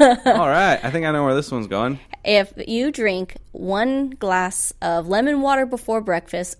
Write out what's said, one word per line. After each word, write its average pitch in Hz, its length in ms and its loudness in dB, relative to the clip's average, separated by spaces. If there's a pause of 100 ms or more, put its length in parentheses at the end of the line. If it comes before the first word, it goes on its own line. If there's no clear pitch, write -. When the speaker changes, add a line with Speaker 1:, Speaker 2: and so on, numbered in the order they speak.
(260)
Speaker 1:
All 190 220 4
right, 165 360 4
I 127 80 -2
think 165 140 -2
I 156 60 0
know 147 120 0
where 135 120 2
this 143 160 -2
one's 113 160 -6
going. 117 320 -2 (240)
Speaker 2:
If 196 300 2 (140)
you 247 240 -2
drink 190 460 -4 (140)
one 254 600 -2
glass 185 600 -2 (100)
of 170 260 -2
lemon 262 340 0
water 269 240 0
before 226 360 -4
breakfast 180 580 -6